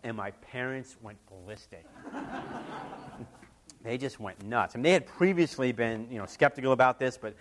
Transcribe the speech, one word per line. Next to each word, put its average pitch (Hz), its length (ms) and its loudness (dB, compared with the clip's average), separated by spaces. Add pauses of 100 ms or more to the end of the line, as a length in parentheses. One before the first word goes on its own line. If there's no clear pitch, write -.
and 117 120 -6
my 104 160 -6
parents 127 680 -8
went 107 160 -18 (100)
ballistic. 92 580 -18 (180)
<laughs> - 1200 -12 (640)
They 117 100 -4
just 131 220 -6
went 101 240 -10
nuts. 120 320 0
I - 20 -6
mean, 120 60 -4
they 156 80 6
had 180 140 4
previously 170 680 2
been, 113 400 -2
you 127 60 -8
know, 101 80 -4
skeptical 131 480 2
about 127 260 6
this, 131 180 -2
but 107 240 -10